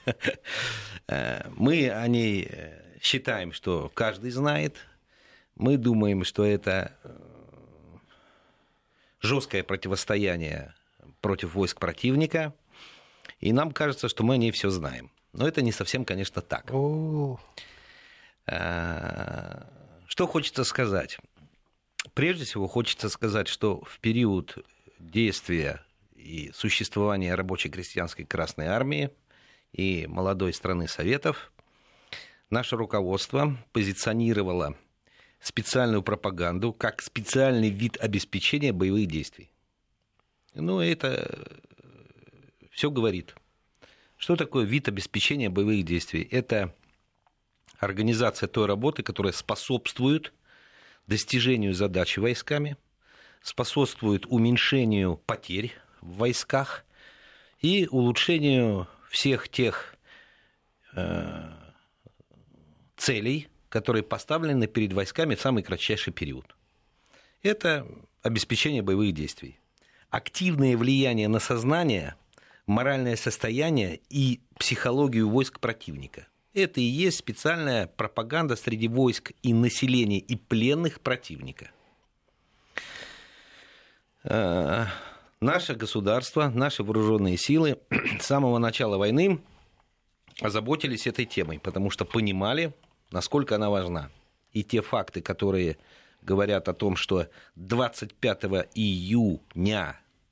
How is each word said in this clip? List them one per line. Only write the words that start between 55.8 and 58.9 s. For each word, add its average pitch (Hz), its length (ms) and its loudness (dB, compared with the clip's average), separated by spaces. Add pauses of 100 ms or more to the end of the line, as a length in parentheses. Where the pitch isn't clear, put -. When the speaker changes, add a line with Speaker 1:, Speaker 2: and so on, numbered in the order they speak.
Speaker 1:
в 87 160 -16
войсках 127 680 -2 (800)
и 180 280 4
улучшению 123 960 4 (220)